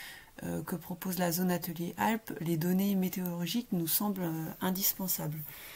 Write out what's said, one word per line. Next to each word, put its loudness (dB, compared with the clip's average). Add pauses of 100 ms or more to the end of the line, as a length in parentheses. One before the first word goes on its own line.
(420)
euh, -2
que -4
propose -4
la 4
zone 4
Atelier -2
Alpes, 2
les 2
données 4
météorologiques 0
nous 2
semblent, 2
euh, -2 (140)
indispensables. 0 (320)